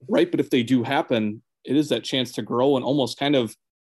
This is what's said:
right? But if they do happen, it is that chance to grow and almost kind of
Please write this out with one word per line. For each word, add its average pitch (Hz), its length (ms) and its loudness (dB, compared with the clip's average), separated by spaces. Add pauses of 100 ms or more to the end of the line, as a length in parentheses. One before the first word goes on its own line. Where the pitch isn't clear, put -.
right? 175 220 2
But - 100 0
if 139 80 -4
they 131 140 2
do 123 200 2
happen, 113 600 -2 (220)
it 131 120 -2
is 147 140 0
that 117 120 0
chance 127 300 -4
to 123 100 -8
grow 123 340 2
and 123 80 -2
almost 127 340 0
kind 143 180 0
of 117 180 0 (340)